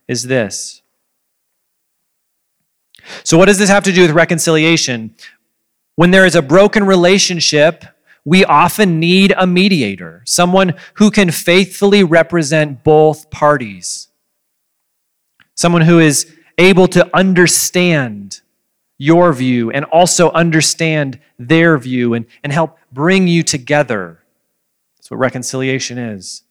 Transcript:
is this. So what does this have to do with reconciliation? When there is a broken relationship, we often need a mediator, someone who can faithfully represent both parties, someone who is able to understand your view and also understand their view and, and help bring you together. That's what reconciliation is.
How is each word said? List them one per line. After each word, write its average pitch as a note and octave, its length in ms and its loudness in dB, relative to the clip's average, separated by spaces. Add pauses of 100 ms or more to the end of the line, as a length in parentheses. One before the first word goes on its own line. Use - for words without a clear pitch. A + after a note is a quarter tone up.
is B2 160 -8
this. B2 580 -6 (2500)
So E3 160 0
what F#3 80 4
does G3 120 2
this G3+ 120 0
have G3 140 2
to F#3+ 80 -2
do F3+ 100 4
with E3+ 80 4
reconciliation? D#3 1040 -2 (800)
When F3 160 2
there F#3+ 160 4
is E3 80 0
a E3+ 80 2
broken G3 420 2
relationship, F3 1000 0 (400)
we F#3 200 2
often E3 540 0
need F#3 380 2
a F#3 100 0
mediator, A2+ 800 -2
someone F#3 480 0 (200)
who G#3 180 2
can F#3+ 180 0
faithfully G3 720 0
represent D#3+ 800 -2
both D#3 480 2
parties, B2 760 -4 (1500)
someone E3+ 280 0
who E3+ 180 4
is D3+ 260 0 (320)
able F#3 300 4
to F3 280 0
understand E3 1200 -2 (580)
your E3 340 2
view B2 380 -2
and C#3+ 140 -6
also E3+ 480 2
understand D#3 880 -2 (180)
their D#3+ 400 2
view B2 360 -4
and, A2+ 120 -6 (160)
and C#3+ 100 -8
help D#3+ 240 -4 (140)
bring F3+ 380 0
you E3+ 160 0
together. B2 800 -6 (840)
That's - 40 -20
what A#2+ 80 -8
reconciliation C3 760 -6
is. G#2+ 540 -14